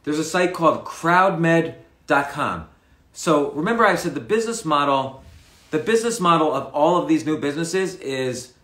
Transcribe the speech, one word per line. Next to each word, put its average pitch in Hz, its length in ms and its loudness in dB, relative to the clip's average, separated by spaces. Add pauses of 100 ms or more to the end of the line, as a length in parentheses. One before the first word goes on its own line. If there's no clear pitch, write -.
There's 151 160 -2
a 160 40 -2
site 180 300 0
called 160 320 0
crowdmed 165 880 2 (300)
dot 139 240 0
com. 95 400 -6 (420)
So 147 400 0
remember 214 340 0
I 185 100 4
said 220 180 -4
the 123 80 -6
business 220 420 -2
model, 139 600 0 (460)
the 156 100 -2
business 226 420 0
model 156 320 4
of 135 200 -6
all 160 220 4
of 151 140 -2
these 156 160 2
new 156 120 -2
businesses 165 580 -4
is 127 580 -6 (100)